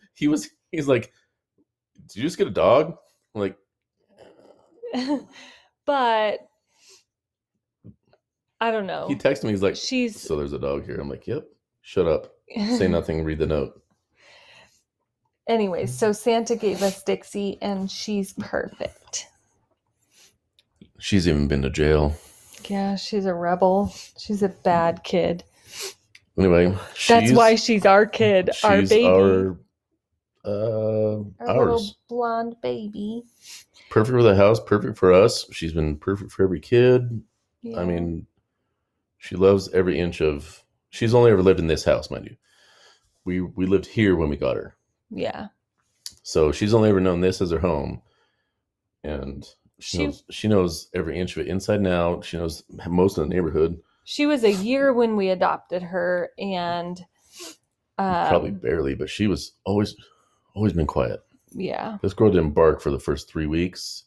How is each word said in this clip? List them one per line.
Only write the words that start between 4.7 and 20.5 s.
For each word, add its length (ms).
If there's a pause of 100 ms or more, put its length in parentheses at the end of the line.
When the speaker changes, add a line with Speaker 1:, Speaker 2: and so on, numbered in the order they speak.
Speaker 2:
<laughs> 260 (640)
But 640 (2000)
I 100
don't 160
know. 220
Speaker 1:
He 60
texted 300
me, 60
he's 120
like, 140
Speaker 2:
She's 440
Speaker 1:
"So 160
there's 160
a 60
dog 260
here." 140
I'm 100
like, 180
"Yep, 200 (360)
shut 240
up. 280 (140)
Speaker 2:
<laughs> 80
Speaker 1:
Say 320
nothing, 360
read 140
the 80
note." 340 (1700)
Speaker 2:
Anyways, 480
so 140
Santa 460
gave 260
us 220
Dixie, 580
and 280
she's 420
perfect. 960 (1700)